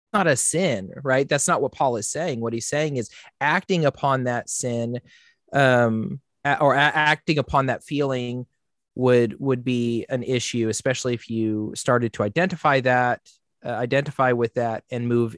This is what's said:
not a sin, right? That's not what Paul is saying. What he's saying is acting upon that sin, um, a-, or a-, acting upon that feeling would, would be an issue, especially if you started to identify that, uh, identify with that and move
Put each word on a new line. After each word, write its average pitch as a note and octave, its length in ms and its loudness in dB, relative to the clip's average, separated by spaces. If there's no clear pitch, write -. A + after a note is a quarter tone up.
not G3 160 2
a C3+ 80 4
sin, A#2+ 560 -2
right? C#3 260 2
That's D3 200 0
not D#3 120 2
what C3 120 -2
Paul C3 240 0
is G#2 120 -6
saying. C#3+ 320 -4
What A#2 120 -4
he's A#2 160 -6
saying D3 300 -2
is A2+ 120 -6
acting E3 440 0
upon C3+ 400 0
that A#2+ 240 -4
sin, A#2+ 520 -4
um, B2 680 2
a-, C#3+ 160 0
or C#3 140 4
a-, C#3 40 2
acting D3+ 600 2
upon C3+ 280 0
that B2 180 -2
feeling B2+ 600 -4
would, B2 440 4
would B2+ 240 -2
be A#2+ 440 -2
an B2+ 140 -4
issue, A#2 460 -2
especially B2 460 -2
if - 160 -8
you G#2+ 460 -2
started A#2+ 380 0
to - 100 -2
identify D3+ 560 0
that, B2 400 2
uh, C#3 60 -8
identify B2+ 640 0
with A#2+ 220 0
that A#2+ 360 -2
and A#2+ 180 -4
move A#2+ 300 0